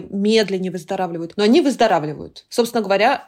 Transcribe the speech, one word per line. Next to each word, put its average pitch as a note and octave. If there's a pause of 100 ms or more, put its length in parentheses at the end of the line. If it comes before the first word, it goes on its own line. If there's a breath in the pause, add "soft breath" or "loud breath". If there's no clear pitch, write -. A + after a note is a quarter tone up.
медленнее G3
выздоравливают. F3
Но G#3
они A#3+
выздоравливают. E3+
Собственно A#3
говоря, G3